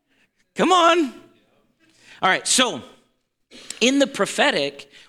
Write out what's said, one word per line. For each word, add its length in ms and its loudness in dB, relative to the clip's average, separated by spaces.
Come 160 0
on. 420 2
All 80 2
right, 180 -2
so 340 0
in 180 2
the 80 2
prophetic, 840 -4